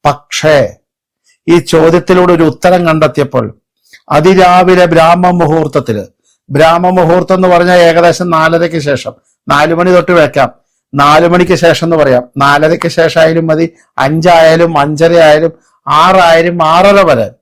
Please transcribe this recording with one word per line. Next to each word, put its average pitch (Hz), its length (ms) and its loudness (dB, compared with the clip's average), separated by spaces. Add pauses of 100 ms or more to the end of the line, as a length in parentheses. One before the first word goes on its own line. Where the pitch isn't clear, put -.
പക്ഷേ 147 520 -2 (880)
ഈ 170 80 2 (160)
ചോദ്യത്തിലൂടെ 175 600 0
ഒരു 165 100 0
ഉത്തരം 180 440 0
കണ്ടെത്തിയപ്പോൾ 147 580 -4 (640)
അതിരാവിലെ 180 760 2
ബ്രാഹ്മ 170 440 2 (100)
മുഹൂർത്തത്തില്, 147 640 -4 (460)
ബ്രാഹ്മ 165 480 0
മുഹൂർത്തം 175 380 0
എന്ന് 185 180 0
പറഞ്ഞാൽ 175 340 2
ഏകദേശം 165 420 0
നാലരയ്ക്ക് 165 600 -2
ശേഷം, 123 240 -6 (340)
നാല് 147 260 -2
മണി 180 220 0
തൊട്ട് 175 240 0
വെക്കാം, 131 320 0 (420)
നാല് 147 340 2
മണിക്ക് 175 360 0
ശേഷം 165 240 0
എന്ന് 165 140 -2
പറയാം, 127 220 0 (140)
നാലരയ്ക്ക് 151 600 0
ശേഷം 165 240 0
ആയാലും 165 260 0
മതി, 160 200 -2 (300)
അഞ്ചായാലും 165 760 2 (120)
അഞ്ചര 151 300 -2 (140)
ആയാലും 156 260 0 (340)
ആറായാലും 170 720 0 (160)
ആറര 208 260 2 (100)
വരെ 113 180 -2 (140)